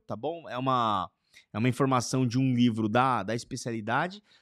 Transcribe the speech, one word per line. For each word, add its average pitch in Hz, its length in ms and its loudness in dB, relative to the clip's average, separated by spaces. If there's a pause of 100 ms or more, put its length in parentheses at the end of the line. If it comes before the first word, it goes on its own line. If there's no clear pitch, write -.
tá 113 100 -8
bom? 143 320 -8
É 107 80 -8
uma, 117 540 2 (420)
é - 60 -6
uma 117 120 2
informação 131 580 0
de 117 100 -2
um 131 160 2
livro 117 340 4
da, 120 360 2
da 104 100 -4
especialidade, 123 880 -4 (200)